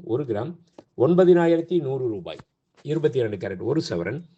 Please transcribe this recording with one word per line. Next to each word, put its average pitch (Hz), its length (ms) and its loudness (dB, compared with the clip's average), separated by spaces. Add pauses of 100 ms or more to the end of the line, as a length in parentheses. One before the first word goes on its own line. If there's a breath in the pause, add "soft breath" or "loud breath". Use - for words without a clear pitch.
ஒரு 135 200 -2
கிராம் 120 280 -6 (460)
ஒன்பதினாயிரத்தி 170 840 4
நூறு 131 260 -4
ரூபாய். 82 320 -8 (440)
இருபத்தி 147 340 0
இரண்டு 107 180 -2
கேரட் 95 240 -8
ஒரு 131 200 -2
சவரன் 98 400 -6 (180)